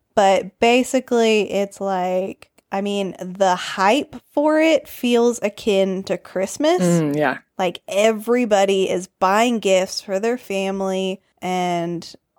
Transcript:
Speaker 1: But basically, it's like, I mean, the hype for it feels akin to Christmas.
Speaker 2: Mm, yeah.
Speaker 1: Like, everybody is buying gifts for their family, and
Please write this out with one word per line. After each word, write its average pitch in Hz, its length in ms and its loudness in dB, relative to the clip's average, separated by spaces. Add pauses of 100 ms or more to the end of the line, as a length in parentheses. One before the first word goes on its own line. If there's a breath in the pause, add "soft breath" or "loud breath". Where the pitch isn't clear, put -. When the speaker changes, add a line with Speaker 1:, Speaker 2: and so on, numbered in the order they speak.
(160)
Speaker 1:
But 196 440 2
basically, 233 920 2
it's 196 300 -4
like, 185 680 -4 (220)
I 196 100 -4
mean, 202 380 -4
the 185 360 0
hype 208 600 0 (180)
for 302 260 2
it 320 280 2
feels 240 540 0
akin 196 600 0
to 190 140 -4
Christmas. 294 640 -2
Speaker 2:
Mm, 165 340 0
yeah. 143 220 0 (200)
Speaker 1:
Like, 180 300 -4
everybody 208 1040 2
is 180 180 -4
buying 220 520 0
gifts 190 420 0
for 196 180 -4
their 233 180 -2
family, 190 840 -6 (200)
and 175 720 -4 (240)